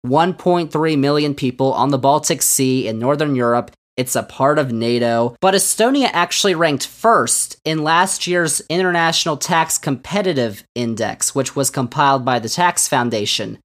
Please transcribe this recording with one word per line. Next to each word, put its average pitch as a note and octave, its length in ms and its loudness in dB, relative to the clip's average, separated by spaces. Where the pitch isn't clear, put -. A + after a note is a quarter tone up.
one D#3 320 0
point F3 380 0
three D#3+ 240 0
million D3 400 0
people C3+ 380 -2
on C3 160 0
the C#3 80 0
Baltic C#3 440 2
Sea C3 460 0
in A2 120 -6
Northern C#3+ 360 0
Europe. A#2+ 360 0
It's B2+ 180 -4
a A2+ 80 -2
part C#3+ 340 0
of C3+ 140 0
nato. A#2 720 0
But F#3+ 120 4
Estonia A#3+ 600 2
actually F3 420 0
ranked D#3 320 0
first - 800 0
in D#3 180 -2
last E3+ 420 2
year's F3 440 0
International E3 680 0
Tax D#3+ 400 0
Competitive C#3+ 880 -2
Index, A2+ 600 -4
which C3 200 -2
was C#3 140 -2
compiled C#3 560 0
by B2 140 0
the A2 100 -6
Tax F3 380 0
Foundation. A2 760 -2